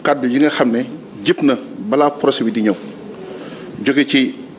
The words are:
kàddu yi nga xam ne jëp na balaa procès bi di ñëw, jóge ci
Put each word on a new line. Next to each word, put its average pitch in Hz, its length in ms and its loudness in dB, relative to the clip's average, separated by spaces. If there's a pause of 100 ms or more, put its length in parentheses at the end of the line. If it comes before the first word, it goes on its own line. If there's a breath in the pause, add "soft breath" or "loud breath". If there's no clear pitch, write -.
kàddu 139 260 2
yi 127 100 2
nga 147 100 6
xam 127 220 2
ne 117 140 0 (400)
jëp - 160 2
na 135 160 4 (320)
balaa 143 220 4
procès - 320 0
bi 113 80 2
di 110 100 0
ñëw, 107 140 4 (1080 loud breath)
jóge 139 240 4
ci 131 280 2 (240)